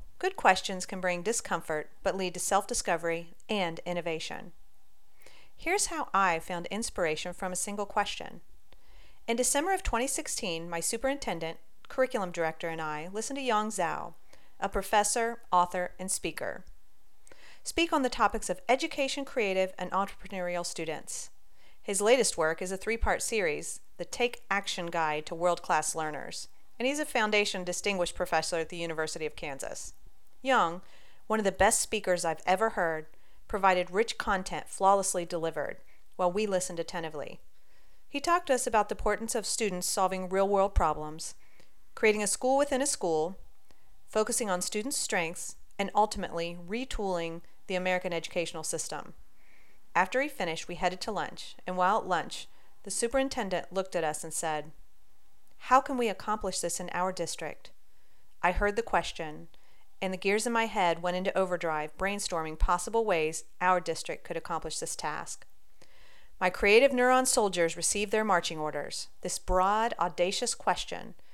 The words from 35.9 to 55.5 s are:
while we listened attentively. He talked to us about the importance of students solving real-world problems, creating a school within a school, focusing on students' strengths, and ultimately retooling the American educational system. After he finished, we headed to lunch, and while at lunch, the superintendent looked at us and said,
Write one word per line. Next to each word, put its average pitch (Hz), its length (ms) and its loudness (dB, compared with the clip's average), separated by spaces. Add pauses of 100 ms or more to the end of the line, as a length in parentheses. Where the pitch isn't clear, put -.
while 180 160 4
we 208 160 2
listened 180 320 0
attentively. 160 600 -6 (680)
He 277 140 -4
talked 349 260 2
to 269 60 4
us 247 120 2
about 208 220 4
the 208 80 -4
importance 208 400 0
of 208 100 0
students 180 440 0
solving 185 400 2
real-world 196 440 4
problems, 156 640 2 (600)
creating 214 280 4
a 196 40 2
school 262 300 2
within 285 240 2
a 285 60 2
school, 165 500 0 (720)
focusing 220 420 2
on 180 120 2
students' 214 340 -2
strengths, - 640 -2 (200)
and 202 160 0
ultimately 175 720 2
retooling 185 760 -2 (260)
the 185 80 0
American 180 380 2
educational 165 500 -2
system. - 500 -4 (800)
After 190 280 4
he 294 80 0
finished, 170 400 -4
we 175 60 -6
headed 185 260 0
to 226 100 -4
lunch, - 460 -6 (100)
and 185 80 -2
while 185 220 4
at 185 100 -2
lunch, - 400 -2 (360)
the 202 60 -8
superintendent 233 840 0
looked 190 200 -2
at 165 120 2
us 151 180 -2
and 160 100 -8
said, 156 380 -2 (840)